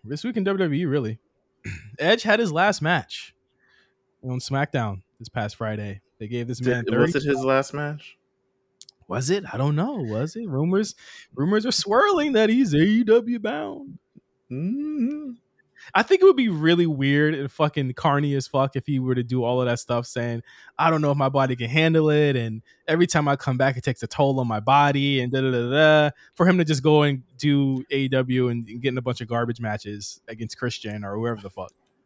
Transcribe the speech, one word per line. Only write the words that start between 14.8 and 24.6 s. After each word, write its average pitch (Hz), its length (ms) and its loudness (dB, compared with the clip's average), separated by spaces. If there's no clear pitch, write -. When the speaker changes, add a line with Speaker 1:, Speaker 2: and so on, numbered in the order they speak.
Speaker 1:
I - 80 4
think 370 180 2
it 370 40 6
would 381 100 8
be 254 140 2
really 170 400 4
weird 147 460 2
and 139 180 -6
fucking 143 400 -2
carny 143 420 0
as 135 140 -4
fuck 135 260 0
if 127 120 -4
he 143 120 0
were 127 160 0
to 123 80 0
do 120 220 -2
all 123 160 0
of 123 80 0
that 117 100 0
stuff 120 280 -4
saying, 117 360 -6
"I 160 140 2
don't 160 120 2
know 147 100 2
if 139 40 0
my 139 120 0
body 135 260 0
can 120 160 -6
handle 160 400 4
it, 151 240 2
and 113 280 -6
every 165 180 4
time 151 220 0
I 143 80 2
come 131 200 -4
back, 131 200 2
it - 80 -10
takes - 180 -4
a 110 60 -8
toll 139 320 0
on 123 80 -2
my 110 100 -2
body," 139 640 2